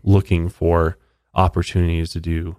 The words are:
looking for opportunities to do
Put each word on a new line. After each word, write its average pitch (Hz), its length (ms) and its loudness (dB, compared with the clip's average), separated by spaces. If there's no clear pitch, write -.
looking 95 460 2
for 85 480 0
opportunities 87 760 0
to 82 100 -8
do 82 380 -6